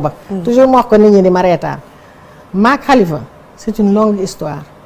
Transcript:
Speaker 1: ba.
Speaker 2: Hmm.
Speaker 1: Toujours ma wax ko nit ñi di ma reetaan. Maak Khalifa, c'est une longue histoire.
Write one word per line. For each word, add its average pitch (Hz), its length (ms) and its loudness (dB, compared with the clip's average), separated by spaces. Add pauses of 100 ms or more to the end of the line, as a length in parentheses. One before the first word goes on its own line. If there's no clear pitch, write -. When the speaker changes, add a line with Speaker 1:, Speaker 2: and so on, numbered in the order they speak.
Speaker 1:
ba. 147 100 -4 (180)
Speaker 2:
Hmm. 190 140 -8
Speaker 1:
Toujours 240 240 2
ma 254 160 2
wax - 60 -10
ko 214 100 4
nit 214 140 4
ñi 196 100 4
di 185 80 2
ma 180 120 0
reetaan. 160 360 -2 (760)
Maak 247 320 0
Khalifa, 180 340 0 (360)
c'est - 220 -8
une 202 160 0
longue 214 260 0
histoire. 151 440 -10 (220)